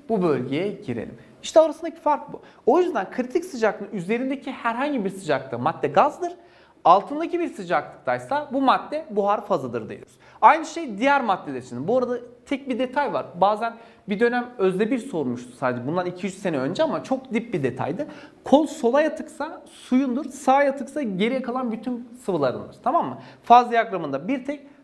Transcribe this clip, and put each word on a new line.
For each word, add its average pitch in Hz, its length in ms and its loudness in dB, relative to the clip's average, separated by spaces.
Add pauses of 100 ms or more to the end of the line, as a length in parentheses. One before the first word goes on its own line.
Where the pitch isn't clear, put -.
bu 220 120 0
bölgeye 147 500 0
girelim. - 460 -8 (260)
İşte - 160 6
arasındaki 320 400 2
fark 285 340 -2
bu. - 80 -14 (240)
O 285 140 6
yüzden 254 320 0
kritik 254 340 -2
sıcaklığın 202 480 -2
üzerindeki 240 580 -4
herhangi 240 540 -2
bir 196 40 -2
sıcaklıkta 156 480 -4
madde 151 300 0
gazdır. 294 460 2 (520)
Altındaki 294 540 4
bir 320 140 -4
sıcaklıktaysa 170 1000 -2
bu 269 80 0
madde 269 480 2
buhar 208 360 0
fazıdır 120 440 -2
diyoruz. - 220 -16 (300)
Aynı 294 240 6
şey 277 320 -8
diğer 277 260 4
maddeler 170 380 -2
için. 123 260 -8
Bu 240 100 2
arada 247 200 -2 (280)
tek 277 240 -4
bir 240 100 -2
detay 254 340 0
var. 131 120 -2 (160)
Bazen 220 320 2 (360)
bir 202 100 -2
dönem 240 260 2 (120)
Özde 190 340 2
bir 262 80 0
sormuştu 127 520 -4
sadece. 123 360 -2
Bundan 180 180 0
iki 180 220 -6
üç 185 60 -8
sene 165 240 -2
önce 156 260 0
ama 202 200 -2
çok 262 300 -4
dip 226 200 -4
bir 156 100 -2
detaydı. 135 440 -4 (360)
Kol 285 240 6
sola 254 340 0
yatıksa 311 640 -6
suyundur, 254 600 -2
sağa 277 380 4
yatıksa 269 380 -2
geriye 226 400 0
kalan 240 300 -4
bütün 233 380 -8 (160)
sıvılarındır. 135 580 -2
Tamam 277 220 2
mı? 123 120 -8 (260)
Faz 233 280 8
diyagramında 180 560 -2
bir 262 180 -2
tek 285 220 -10 (160)